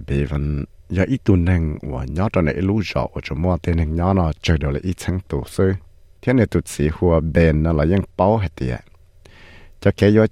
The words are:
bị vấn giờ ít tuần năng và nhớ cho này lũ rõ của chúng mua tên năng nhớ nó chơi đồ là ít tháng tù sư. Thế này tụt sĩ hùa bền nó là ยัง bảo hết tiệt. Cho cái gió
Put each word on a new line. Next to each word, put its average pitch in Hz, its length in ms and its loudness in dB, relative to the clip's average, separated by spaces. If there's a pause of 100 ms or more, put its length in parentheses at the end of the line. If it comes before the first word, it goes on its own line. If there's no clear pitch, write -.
bị 69 160 -2
vấn 71 420 -4 (260)
giờ 92 160 0
ít 131 160 -2
tuần 90 220 4
năng 82 360 0
và 65 240 -8
nhớ 85 280 -2
cho 92 80 0
này 73 120 0
lũ 98 300 0
rõ - 240 -4
của - 160 -12
chúng 71 180 -6
mua 90 160 0
tên 82 200 -2
năng 80 180 -2
nhớ 87 200 0
nó 85 160 0 (100)
chơi 82 160 2
đồ 71 120 -4
là 71 140 -4
ít 90 120 -4 (100)
tháng 92 140 -4
tù - 280 -6
sư. 95 260 0 (480)
Thế 123 120 0
này 117 120 4
tụt - 220 -2
sĩ 73 260 -2
hùa 82 260 2
bền 80 440 2
nó 82 100 0
là 76 120 2
ยั 90 140 2
ง 87 40 0 (140)
bảo 101 200 2
hết 92 180 -4
tiệt. 64 240 -6 (1040)
Cho 101 160 4
cái 104 160 6
gió 110 180 6